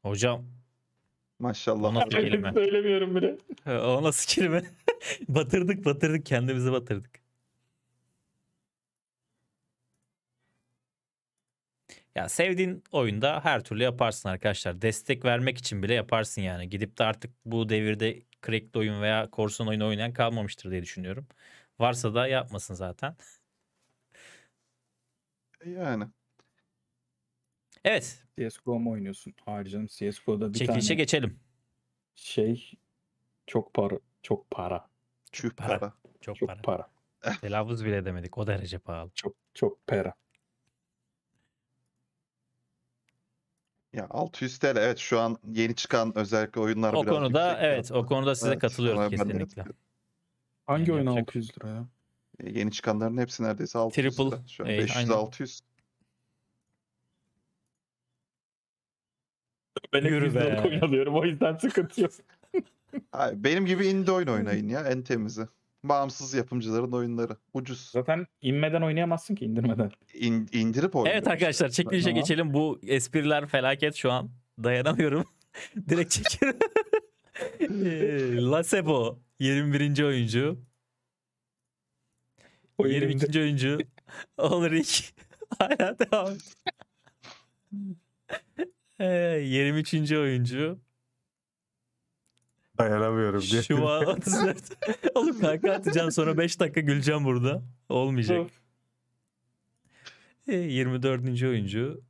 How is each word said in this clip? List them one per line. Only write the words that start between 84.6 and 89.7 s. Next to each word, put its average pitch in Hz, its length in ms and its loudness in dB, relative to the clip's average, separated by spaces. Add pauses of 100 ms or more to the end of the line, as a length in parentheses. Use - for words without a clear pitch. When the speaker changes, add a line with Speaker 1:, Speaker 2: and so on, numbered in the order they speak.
Speaker 1:
Hala 233 400 2
devam. 202 340 2 (2750)
Ee, 196 60 0 (380)
yirmi 139 360 4